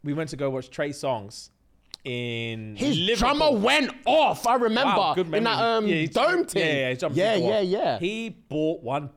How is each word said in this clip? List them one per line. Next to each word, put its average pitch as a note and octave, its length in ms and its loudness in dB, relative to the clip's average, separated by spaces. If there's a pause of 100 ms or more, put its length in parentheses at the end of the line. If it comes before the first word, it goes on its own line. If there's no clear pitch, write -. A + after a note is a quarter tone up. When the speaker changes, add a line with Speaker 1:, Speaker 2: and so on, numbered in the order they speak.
Speaker 1:
we D3 80 -4
went D3+ 180 -4
to D3+ 60 -12
go C#3 140 -4
watch C3 200 -8
Trey D3 200 -6
Songz A#2+ 600 -8 (560)
in A#2 680 -6
Speaker 2:
His C4 220 0
Speaker 1:
Liverpool. A3+ 380 2
Speaker 2:
drummer D4 220 4
went C4 340 2 (120)
off, B3+ 420 2
I A#3 80 4
remember, A#3+ 420 2
Speaker 1:
Wow, E3 180 2
good F3+ 120 0
Speaker 2:
in G#3 180 0
that, A3+ 140 2
Speaker 1:
memory. A3+ 180 2
Speaker 2:
um, A3 120 0
Speaker 1:
Yeah, E3 80 2
his D#3 140 0
Speaker 2:
dome C4+ 200 2
Speaker 1:
drum-, F4+ 160 2
Speaker 2:
thing. E3+ 200 0
Speaker 1:
yeah, D#3 140 0
yeah, B2+ 100 0
his B2+ 80 -4
drummer - 180 -2
Speaker 2:
Yeah, G#3 180 2
Speaker 1:
did F#3+ 60 2
go - 80 0
Speaker 2:
yeah, G#3+ 100 2
Speaker 1:
off. G3+ 60 2
Speaker 2:
yeah. F#3 340 0
Speaker 1:
He A3 320 -4
bought D#3 520 -4
one C#3 340 -6